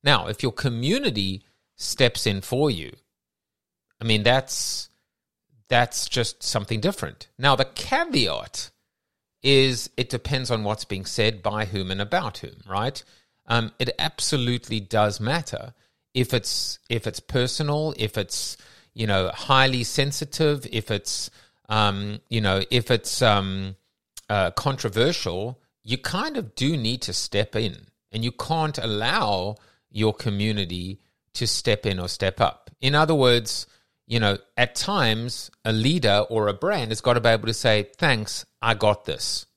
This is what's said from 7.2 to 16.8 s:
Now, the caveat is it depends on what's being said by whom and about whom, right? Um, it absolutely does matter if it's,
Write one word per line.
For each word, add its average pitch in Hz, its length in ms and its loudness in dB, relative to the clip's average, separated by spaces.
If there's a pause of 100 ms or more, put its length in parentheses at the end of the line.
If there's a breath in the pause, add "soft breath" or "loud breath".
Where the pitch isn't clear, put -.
Now, 135 180 4
the 131 100 2
caveat 156 1040 -2 (720)
is 135 560 4
it 123 120 -2
depends 127 420 -4
on 110 120 0
what's 104 220 -4
being 95 200 -8
said 110 360 0
by 107 240 -2
whom 95 240 -4
and 95 120 -4
about 107 380 -2
whom, - 280 -14
right? 104 360 -4 (440 soft breath)
Um, 117 320 0
it 120 180 0
absolutely 123 800 -2
does 104 400 0
matter 127 540 -4 (400)
if 127 200 0
it's, - 440 -2 (100)